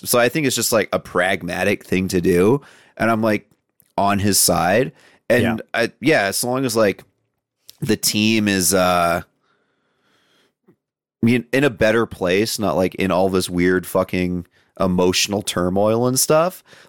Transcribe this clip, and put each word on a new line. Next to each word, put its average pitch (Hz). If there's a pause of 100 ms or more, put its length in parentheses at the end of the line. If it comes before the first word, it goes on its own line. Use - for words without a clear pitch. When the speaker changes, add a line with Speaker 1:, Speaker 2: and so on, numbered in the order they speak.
Speaker 1:
so 123
I 120
think 151
it's 117
just, 117
like, 107
a 95
pragmatic 90
thing 92
to 90
do. 95 (340)
And 110
I'm, 110
like, 110 (480)
on 101
his 98
side. 92 (380)
And 120
Speaker 2:
Yeah. 113 (160)
Speaker 1:
I, 117 (100)
yeah, 135
as 98
long 127
as, 110
like, 104 (760)
the 107
team 107
is, 95
uh, 90 (2000)
in, 117
in 135
a 143
better 110
place, 95
not, 90
like, 92
in 92
all 92
this 92
weird 90
fucking 90 (320)
emotional 92
turmoil 104
and 131
stuff, 160 (280)